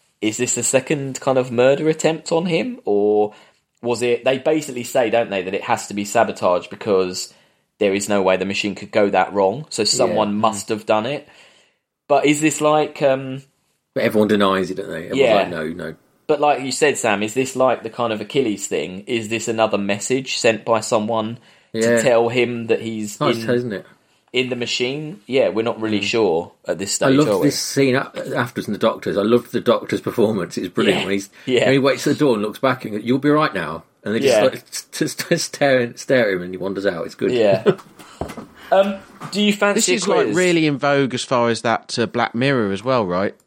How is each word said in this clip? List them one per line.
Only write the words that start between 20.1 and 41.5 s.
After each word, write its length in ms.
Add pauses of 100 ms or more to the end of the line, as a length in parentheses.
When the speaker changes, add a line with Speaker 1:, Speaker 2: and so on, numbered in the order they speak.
Speaker 1:
sent 260
by 160
someone 580 (360)
to 80
Speaker 2:
Yeah. 200
Speaker 1:
tell 280
him 380
that 140
he's 380
Speaker 2:
Nice, 240
Speaker 1:
in, 60
Speaker 2:
isn't 240
it? 120 (460)
Speaker 1:
in 180
the 60
machine? 720
Yeah, 220
we're 120
not 180
really 200
Speaker 3:
Mm. 40
Speaker 1:
sure 480 (140)
at 140
this 220
Speaker 2:
I 60
Speaker 1:
stage, 100
Speaker 2:
loved 120
Speaker 1:
are 100
we? 80
Speaker 2:
this 120
scene 360
a-, 160 (240)
afterwards 320
in 60
the 60
Doctor's 1200
performance. 560
It's 120
brilliant 320
Speaker 1:
Yeah. 40
Speaker 2:
when 80
he's, 160 (160)
Speaker 1:
Yeah. 200
Speaker 2:
when 80
he 60
waits 280
at 60
the 60
door 140
and 80
looks 160
back 280
and 100
goes, 80
"You'll 160
be 100
right 240
now." 300 (200)
And 120
they 60
just, 140
Speaker 1:
Yeah. 100
Speaker 2:
like, 100
<laughs> 160
s-, 160 (140)
s-, 140 (140)
s-, 140
stare, 540
stare 320
at 60
him 60
and 120
he 40
wanders 300
out. 180
It's 100
good. 160
Speaker 1:
Yeah. 320
Speaker 2:
<laughs> 120 (960)
Speaker 1:
Um, 240 (360)
do 80
you 140
fancy 220
Speaker 3:
This 140
Speaker 1:
a 40
Speaker 3:
is, 140
like, 200
Speaker 1:
quiz? 80
Speaker 3:
really 300
in 140
vogue 340
as 100
far 260
as 120